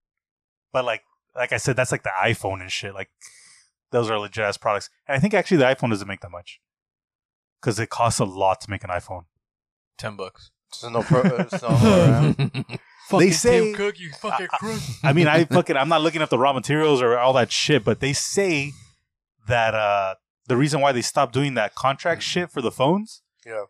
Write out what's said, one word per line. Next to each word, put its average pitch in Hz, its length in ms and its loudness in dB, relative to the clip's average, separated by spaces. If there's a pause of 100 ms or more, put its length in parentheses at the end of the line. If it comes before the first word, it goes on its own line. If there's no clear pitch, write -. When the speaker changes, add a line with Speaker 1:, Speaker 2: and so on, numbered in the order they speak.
(720)
Speaker 1:
But 127 140 -2
like, 113 180 -4 (320)
like 123 160 -4
I 123 60 -2
said, 123 180 -2
that's 127 160 -2
like 139 120 -4
the 101 80 -6 (120)
iPhone 98 380 -2
and 90 100 -12
shit. 98 220 -8
Like, 98 160 -14 (800)
those 120 180 0
are 110 100 0
legit 104 260 -6
ass 101 120 -2
products. 104 320 -4 (180)
And 139 100 -2
I - 20 0
think 202 140 2
actually 185 240 2
the 131 80 4
iPhone 131 240 0
doesn't 101 180 -4
make 98 140 -12
that 92 100 -18
much - 280 -20 (1000)
'cause 110 180 -2
it 113 100 -4
costs 117 300 0
a 123 60 0
lot 95 360 0
to - 80 -16
make 95 140 -8
an 95 60 -12
iPhone. 87 360 -8 (720)
Speaker 2:
Ten 107 180 -12
bucks. 95 360 -16 (200)
Speaker 3:
So - 180 -14
no 117 140 -2
pro-, 127 180 2
uh, 175 360 0
so, - 120 -8
uh, 147 680 4
Speaker 2:
<laughs> 139 60 -2 (680)
Speaker 1:
They 190 80 2
Speaker 4:
Fucking 202 140 6
Speaker 1:
say 240 320 2
Speaker 4:
Tim 214 100 -4
Cook, 202 240 -4
you 170 140 -14
fucking 180 380 -6
Speaker 1:
I, - 40 -2
I, - 20 -6
Speaker 4:
crook. 208 220 -6 (240)
Speaker 1:
I 151 100 4
mean, 156 140 6
Speaker 4:
<laughs> 151 80 4
Speaker 1:
I 170 100 4
fucking, 170 320 0
I'm 139 120 0
not 160 120 2
looking 160 220 0
up 147 60 -4
the 127 100 2
raw 135 140 4
materials 143 480 2
or 120 180 4
all 127 140 4
that 120 180 2
shit, 139 320 0
but 110 160 0
they 139 140 -2
say 151 580 -2 (760)
that, 117 280 0
uh, 101 400 0 (320)
the 123 100 0
reason 143 240 0
why 139 120 4
they 120 100 0
stopped 135 300 -2
doing 139 220 -2
that 107 200 -2
contract - 480 -2
shit 175 260 -4
for 143 120 -6
the 110 100 -2
phones 180 500 -2 (240)
Speaker 3:
Yeah. 110 240 -8